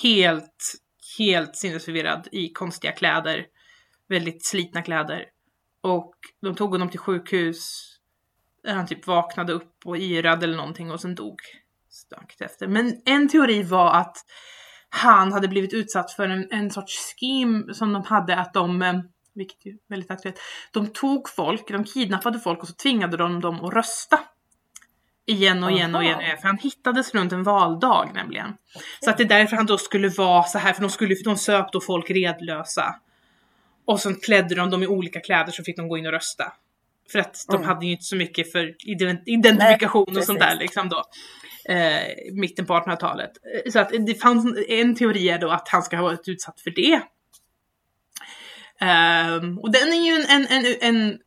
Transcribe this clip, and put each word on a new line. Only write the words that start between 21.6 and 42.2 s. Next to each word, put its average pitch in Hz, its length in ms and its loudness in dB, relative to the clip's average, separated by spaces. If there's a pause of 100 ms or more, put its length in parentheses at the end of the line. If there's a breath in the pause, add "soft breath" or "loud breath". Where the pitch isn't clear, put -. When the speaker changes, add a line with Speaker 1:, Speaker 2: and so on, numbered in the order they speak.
Speaker 1:
de 202 160 -4
kidnappade 226 540 -2
folk 170 220 -4
och 165 80 -16
så 170 60 -18
tvingade 202 420 0
de 175 240 -2
dem 170 240 -4
att 180 100 -6
rösta. - 460 0 (1040)
Igen 190 380 2
och 185 60 0
igen 175 240 2
och 170 80 0
igen 165 120 2
och - 60 -4
Speaker 2:
Aha. 170 60 -6
Speaker 1:
igen, 160 140 -2
för 196 80 0
han 202 100 0
hittades 254 560 -2
runt 180 180 0
en 185 100 -2
valdag 185 720 2
nämligen. - 420 -8 (440 loud breath)
Så 254 100 2
att 214 60 2
det 233 60 2
är 214 60 4
därför 214 280 6
han 220 100 2
då 202 120 2
skulle 196 300 0
vara 180 340 4
så 175 160 -2
här, 185 140 2
för 185 100 -4
de 196 80 -2
skulle, 196 240 0 (100)
de 214 120 0
söp 196 360 0
då 190 80 -4
folk 180 300 -4
redlösa. 165 880 -4 (840)
Och 208 160 0
sen 196 200 -2
klädde 190 340 2
de 180 160 -2
dem 185 120 -2
i 185 40 -2
olika 180 340 -4
kläder 170 320 -2
så 170 120 -14
fick 175 120 -10
de 170 120 -10
gå 165 100 -6
in 160 80 -8
och 160 60 -4
rösta. - 400 -6 (600)
För 208 60 0
att - 300 -4
de 196 80 2
Speaker 2:
Mm. 160 120 -2
Speaker 1:
hade 175 180 -2
ju 175 60 -2
inte 175 120 -8
så 196 120 -6
mycket 175 360 -4
för 165 220 -4 (120)
ident-, 180 400 -2
identifikation 220 840 6
Speaker 2:
Nej, 190 100 -2
Speaker 1:
och 175 60 2
sånt 202 140 -2
där 185 80 4
Speaker 2:
precis. 160 140 0
Speaker 1:
liksom 185 280 -4
då. 165 160 -4 (680 loud breath)
Eh, 165 300 2 (300)